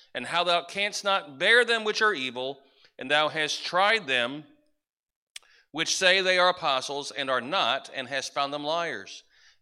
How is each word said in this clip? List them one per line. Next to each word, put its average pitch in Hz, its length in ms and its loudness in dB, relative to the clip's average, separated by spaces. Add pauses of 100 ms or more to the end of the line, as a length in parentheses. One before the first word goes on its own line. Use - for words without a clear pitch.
(140)
and 123 120 -6
how 170 180 0
thou 175 180 2
canst 202 400 -6
not 190 340 -2
bear 226 280 4
them 226 180 0
which 214 180 -2
are 214 140 4
evil, 131 480 -6 (340)
and 131 140 -10
thou 151 180 4
hast 151 360 -2
tried 196 420 2
them 135 400 0 (1300)
which 156 240 -2
say 190 240 6
they 185 180 4
are 180 120 6
apostles, 143 600 -2
and 135 180 -4
are 127 120 0
not, 135 520 -2
and 127 140 -8
hast 135 260 -6
found 143 220 -2
them 147 100 -8
liars, 151 600 -6 (380)